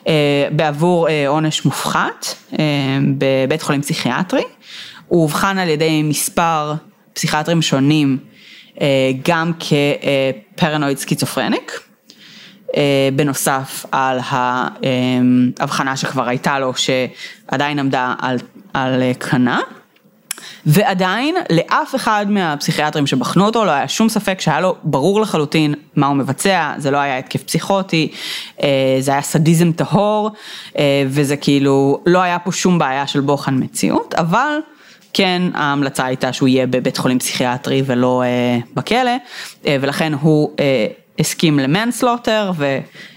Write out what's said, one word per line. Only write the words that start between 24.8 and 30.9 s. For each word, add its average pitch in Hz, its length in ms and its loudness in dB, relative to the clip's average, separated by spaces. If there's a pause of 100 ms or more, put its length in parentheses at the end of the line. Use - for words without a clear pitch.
ברור 160 360 2
לחלוטין 156 540 0 (220)
מה 139 100 4
הוא 143 100 0
מבצע, 147 640 0
זה 143 120 -2
לא 143 80 2
היה 139 200 -2
התקף - 240 -6
פסיכוטי, 185 720 -2 (500)
אה, 135 380 2
זה 131 100 0
היה 143 120 0
סדיזם 165 500 4
טהור, 208 580 0 (480)
אה, 139 300 2